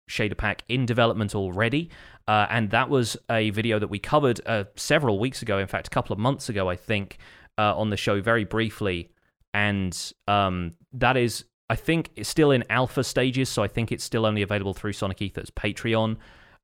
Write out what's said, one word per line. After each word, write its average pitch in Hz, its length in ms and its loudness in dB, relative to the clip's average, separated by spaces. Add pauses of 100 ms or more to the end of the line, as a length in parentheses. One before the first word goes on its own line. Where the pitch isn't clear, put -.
shader 107 260 -2
pack 104 320 -2
in 127 180 0
development 110 480 2
already. 113 560 0 (380)
Uh, 107 220 4
and 110 220 0
that 117 180 2
was 127 260 2 (140)
a 110 220 2
video 110 280 0
that 104 80 -2
we 98 100 -4
covered, 135 480 2
uh, 107 200 0 (100)
several 143 420 2
weeks 123 240 -4
ago, 104 180 0
in 95 80 -2
fact, 92 200 -6
a - 20 -18
couple - 220 -2
of 101 80 -4
months 123 300 -2
ago, 98 200 -2
I 90 60 -2
think, 101 440 -4 (380)
uh, 104 200 4
on 107 120 0
the 104 60 0
show 101 260 0
very 113 220 2
briefly. 101 680 -2 (420)
And, 101 440 0 (300)
um, 92 460 0 (180)
that 127 240 2
is, 120 300 0 (240)
I 120 60 0
think, 160 420 -2
it's 107 100 -8
still 151 240 4
in 123 180 4
alpha 123 360 0
stages, 127 420 0
so - 160 0
I 101 60 0
think 113 240 -2
it's - 100 -6
still 113 220 0
only 107 160 2
available 98 320 -2
through 104 180 -6
Sonic 95 300 -4
Ether's - 300 -8
Patreon. 110 680 -2 (460)